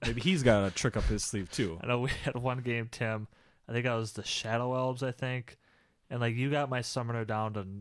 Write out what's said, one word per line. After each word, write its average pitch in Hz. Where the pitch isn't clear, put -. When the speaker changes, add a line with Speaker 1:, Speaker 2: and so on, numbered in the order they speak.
Speaker 1:
Maybe 117
he's 165
got 107
a 95
trick -
up 101
his 104
sleeve, 98
too. 87
Speaker 2:
<laughs> -
I -
know 123
we 127
had 139
one 123
game, 117
Tim. 110
I -
think 120
I 120
was 113
the 104
Shadow 120
Elves, 127
I 131
think. 127
And, 120
like, 117
you 131
got 147
my 123
summoner 117
down 107
to, 101